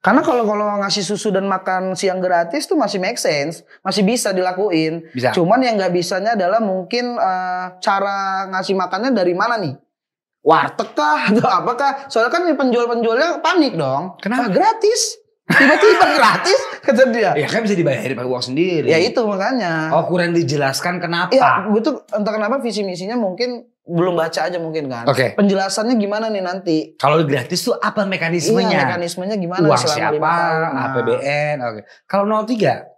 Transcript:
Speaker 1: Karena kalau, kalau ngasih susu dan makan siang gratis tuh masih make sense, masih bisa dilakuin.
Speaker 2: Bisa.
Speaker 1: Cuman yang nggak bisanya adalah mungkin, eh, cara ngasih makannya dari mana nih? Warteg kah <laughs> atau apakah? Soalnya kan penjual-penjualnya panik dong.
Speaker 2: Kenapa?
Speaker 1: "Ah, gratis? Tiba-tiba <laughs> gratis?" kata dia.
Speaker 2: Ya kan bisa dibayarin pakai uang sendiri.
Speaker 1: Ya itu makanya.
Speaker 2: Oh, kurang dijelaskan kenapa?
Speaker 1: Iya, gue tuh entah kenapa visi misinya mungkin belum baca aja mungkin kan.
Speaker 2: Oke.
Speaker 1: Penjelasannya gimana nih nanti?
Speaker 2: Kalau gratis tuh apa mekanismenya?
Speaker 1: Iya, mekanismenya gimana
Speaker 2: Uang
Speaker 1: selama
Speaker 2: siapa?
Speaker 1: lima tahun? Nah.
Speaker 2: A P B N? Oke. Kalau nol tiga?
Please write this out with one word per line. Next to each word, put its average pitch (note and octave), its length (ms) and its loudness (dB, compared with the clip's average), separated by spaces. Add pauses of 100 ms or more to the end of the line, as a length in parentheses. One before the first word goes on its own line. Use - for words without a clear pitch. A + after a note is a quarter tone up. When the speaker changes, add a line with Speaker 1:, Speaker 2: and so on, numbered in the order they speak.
Speaker 1:
Karena A#3 200 4
kalau, B3 240 0
kalau G#3 220 0 (120)
ngasih G3 240 -2
susu G3+ 280 -4
dan F#3+ 160 0
makan F#3 480 -2
siang F#3 240 -2
gratis F3+ 480 0
tuh G4 80 0
masih G#3 240 0
make G3 180 -4
sense, D#3+ 460 -2 (180)
masih F#3+ 220 0
bisa A3 280 2
dilakuin. F3+ 800 0
Speaker 2:
Bisa. B2 220 0
Speaker 1:
Cuman F#3+ 280 2
yang A#3+ 160 0
nggak F#3 180 0
bisanya F#3+ 400 -2
adalah G3 240 2
mungkin, A3+ 560 -2
eh, F#3 520 -2 (120)
cara G3 400 0 (300)
ngasih F#3+ 260 -2
makannya F#3+ 380 -2
dari F3+ 200 2
mana A3 240 0
nih? D#3+ 180 -6 (680)
Warteg D#3 500 2
kah G3+ 340 0
<laughs> G3+ 40 2
atau G#3+ 160 4
apakah? A#3+ 440 0 (180)
Soalnya A#3 220 2
kan F4 140 0
penjual-penjualnya A#3+ 960 0
panik D#4 340 2
dong. D3 440 -2
Speaker 2:
Kenapa? A#3+ 260 -2
Speaker 1:
"Ah, A3 60 -2
gratis? G#4+ 720 2 (240)
Tiba-tiba F#4 680 6
<laughs> D4+ 60 2
gratis?" B3 420 4 (220)
kata B3+ 260 4
dia. A3 260 0
Speaker 2:
Ya D3 120 0
kan G#3 140 -2
bisa G#3+ 120 0
dibayarin C#3 400 0
pakai B2 160 -6
uang B2 160 -2
sendiri. D#3 420 0
Speaker 1:
Ya D#3 120 4
itu A3+ 240 0
makanya. G3 680 -2
Speaker 2:
Oh, D#3 140 2
kurang E3+ 280 0
dijelaskan D3+ 680 0
kenapa? F3 340 -2
Speaker 1:
Iya, A#3+ 340 4
gue G#3+ 140 2
tuh B3+ 300 -2
entah G#3+ 200 -2
kenapa G#3+ 280 -2
visi A3 220 -4
misinya F#3+ 340 -6
mungkin A#3 500 -4 (180)
belum E3+ 320 0
baca E3 280 -2
aja F3 140 -4
mungkin D#3+ 300 -6
kan. B2 200 -8
Speaker 2:
Oke. B2+ 260 2
Speaker 1:
Penjelasannya G3+ 640 0
gimana G#3 320 -2
nih G#3 120 -4
nanti? F3+ 360 -2 (180)
Speaker 2:
Kalau D3+ 260 2
gratis C#3+ 420 -2
tuh A#3+ 120 -2
apa - 300 -2
mekanismenya? F3 680 0
Speaker 1:
Iya, C#3+ 120 2
mekanismenya F3+ 520 -4
gimana F3+ 280 0
Speaker 2:
Uang C#3 120 6
Speaker 1:
selama D3+ 200 0
Speaker 2:
siapa? D3 160 0
Speaker 1:
lima D#3 160 0
tahun? E3+ 360 0
Nah. C#3+ 120 -4
Speaker 2:
A C3 80 -4
P C3+ 120 -4
B A#2 200 -2
N? D3 440 -2
Oke. A2+ 180 -6 (240)
Kalau G3+ 200 0
nol G#3+ 200 0
tiga? G#3 400 0 (140)